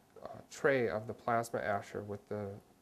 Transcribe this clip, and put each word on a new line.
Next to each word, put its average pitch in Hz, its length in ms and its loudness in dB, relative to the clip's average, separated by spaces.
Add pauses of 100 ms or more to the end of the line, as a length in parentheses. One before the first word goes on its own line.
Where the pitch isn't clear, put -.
(240)
uh, - 40 -10 (240)
tray 135 360 4
of 107 200 0
the 110 60 -4
plasma 117 460 0
asher 101 440 -2
with 104 260 -8
the 104 180 -4 (340)